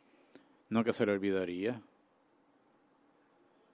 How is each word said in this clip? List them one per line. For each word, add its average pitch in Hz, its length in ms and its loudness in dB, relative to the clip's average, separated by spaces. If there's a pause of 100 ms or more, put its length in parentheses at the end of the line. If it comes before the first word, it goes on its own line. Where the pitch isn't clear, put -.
(680)
no 113 160 2
que 110 100 0
se 120 120 2
le 104 60 2
olvidaría, 98 680 -2 (1900)